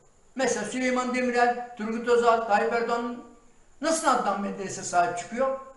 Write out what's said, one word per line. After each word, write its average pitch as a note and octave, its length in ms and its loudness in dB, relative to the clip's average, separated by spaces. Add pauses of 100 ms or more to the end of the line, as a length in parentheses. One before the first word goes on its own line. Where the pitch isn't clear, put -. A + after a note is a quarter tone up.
(340)
Mesela A#3+ 320 -2
Süleyman B3+ 480 -2
Demirel, A#3+ 640 0
Turgut A3+ 320 -4
Özal, A#3 320 6
Tayyip A3 320 2
Erdoğan A#3+ 520 -2 (560)
nasıl D#4+ 260 0
Adnan G#3+ 340 2
Menderes'e G3 420 -6
sahip F3 360 0
çıkıyor? C4+ 420 -2 (160)